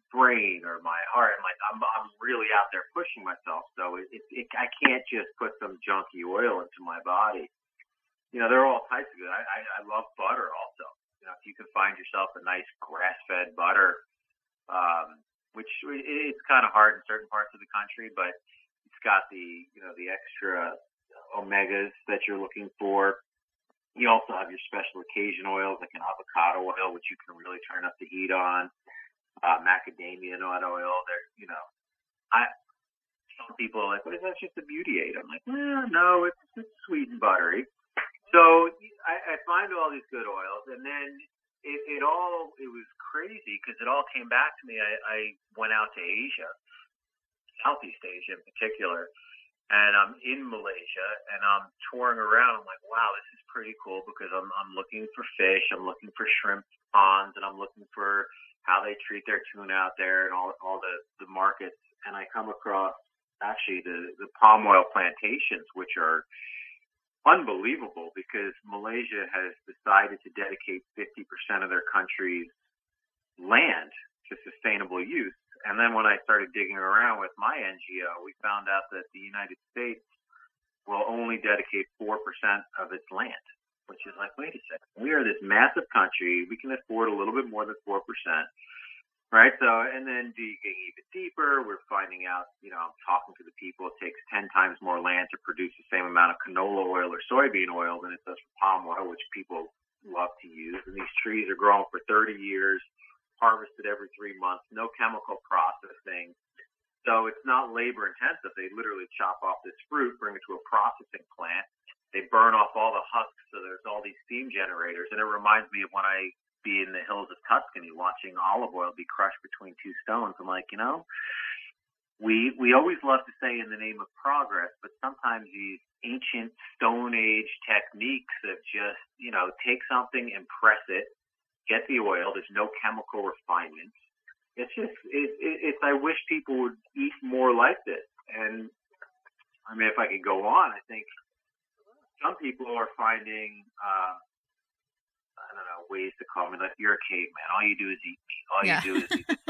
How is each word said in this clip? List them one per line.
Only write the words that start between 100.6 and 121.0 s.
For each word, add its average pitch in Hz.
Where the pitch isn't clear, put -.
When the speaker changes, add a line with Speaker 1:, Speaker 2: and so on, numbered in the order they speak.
Speaker 1:
And 95
these -
trees 110
are -
growing 101
for 90
thirty 107
years, 95
harvested 107
every 101
three 101
months, 92
no 113
chemical 110
processing. 90
So 113
it's -
not 123
labor 117
intensive. 120
They 92
literally 104
chop 95
off 92
this -
fruit, 127
bring 101
it -
to 95
a -
processing -
plant. 87
They 92
burn 113
off 104
all 110
the -
husks, -
so 101
there's 92
all 107
these 101
steam 123
generators. 90
And 107
it 107
reminds 107
me 98
of 92
when 98
I 95
be 98
in 92
the 90
hills 101
of -
Tuscany 90
watching 92
olive 92
oil 90
be 87
crushed 98
between -
two 95
stones. 110
I'm 92
like, 92
you -
know, 135